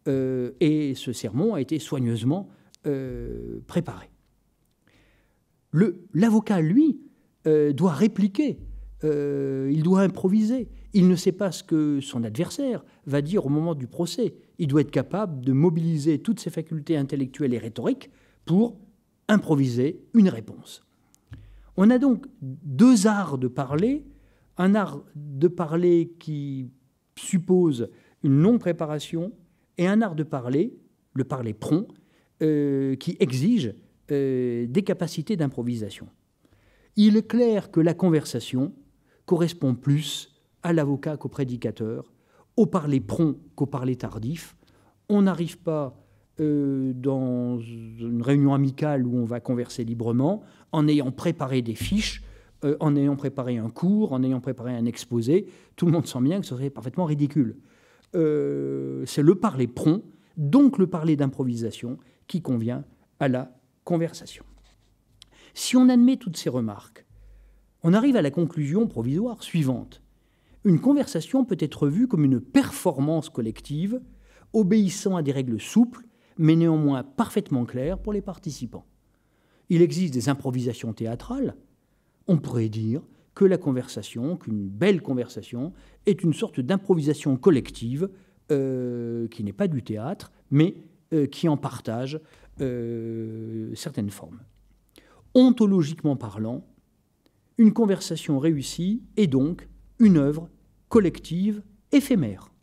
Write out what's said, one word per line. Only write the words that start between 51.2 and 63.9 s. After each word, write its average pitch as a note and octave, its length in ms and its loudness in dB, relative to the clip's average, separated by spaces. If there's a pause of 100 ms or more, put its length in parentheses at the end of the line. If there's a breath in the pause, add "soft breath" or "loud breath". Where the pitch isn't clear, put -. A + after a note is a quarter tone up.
des A2+ 140 -6
fiches, - 480 -4 (400 soft breath)
euh, D3 160 0
en D3+ 160 2
ayant C#3+ 200 2
préparé C3 420 -4
un A2+ 120 -4
cours, G3 440 0
en B2+ 100 0
ayant C3 180 -2
préparé B2 340 -8
un A#2 100 -2
exposé. A#2+ 600 0 (280 loud breath)
Tout F3 120 0
le E3 40 4
monde E3 160 2
sent B2+ 140 -4
bien E3 180 0
que F#3+ 60 -6
ce B2+ 100 -10
serait C3+ 140 -6
parfaitement C3+ 360 -6
ridicule. C#3+ 520 -2 (560 soft breath)
Euh, C#3 920 -2
c'est D3 180 -2
le F3 120 8
parler C3+ 320 0
prompt, D#3 360 0 (340 soft breath)
donc A3 400 4
le F#3 100 4
parler E3 280 0
d'improvisation, B2 800 -4 (300 soft breath)
qui E3 140 -6
convient B2 440 -4 (340 soft breath)
à C#3+ 80 0
la B2+ 300 -4 (260)
conversation. - 640 -6 (1080 soft breath)